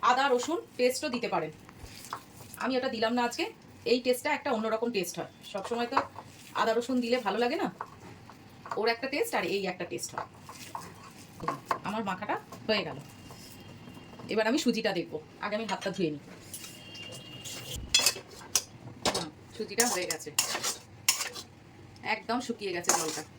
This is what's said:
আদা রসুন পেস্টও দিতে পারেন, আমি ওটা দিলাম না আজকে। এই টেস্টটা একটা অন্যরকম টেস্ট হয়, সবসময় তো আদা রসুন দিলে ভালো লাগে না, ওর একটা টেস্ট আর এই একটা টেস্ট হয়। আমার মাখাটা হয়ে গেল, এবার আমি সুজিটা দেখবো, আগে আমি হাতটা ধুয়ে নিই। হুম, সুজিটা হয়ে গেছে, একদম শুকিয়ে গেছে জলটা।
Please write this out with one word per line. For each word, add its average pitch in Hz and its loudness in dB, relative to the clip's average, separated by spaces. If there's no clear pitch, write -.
আদা 262 6
রসুন 269 4
পেস্টও 254 4
দিতে 226 -2
পারেন, 156 0
আমি 247 2
ওটা 262 2
দিলাম 220 4
না 240 6
আজকে। 320 0
এই 247 8
টেস্টটা 254 4
একটা 285 0
অন্যরকম 220 2
টেস্ট - 0
হয়, - -4
সবসময় 233 0
তো 269 6
আদা 220 6
রসুন 240 2
দিলে 233 4
ভালো 202 2
লাগে 262 4
না, - 2
ওর 214 2
একটা 262 -4
টেস্ট 330 0
আর 190 2
এই 202 2
একটা 185 -4
টেস্ট - -6
হয়। - -6
আমার 220 0
মাখাটা 185 -2
হয়ে 208 6
গেল, 139 -6
এবার 214 4
আমি 294 6
সুজিটা 220 6
দেখবো, 165 -4
আগে 202 -2
আমি 226 -2
হাতটা 190 0
ধুয়ে 170 4
নিই। 143 -8
হুম, 165 0
সুজিটা 214 4
হয়ে 180 2
গেছে, - -4
একদম 226 0
শুকিয়ে 208 -2
গেছে 175 2
জলটা। 156 -2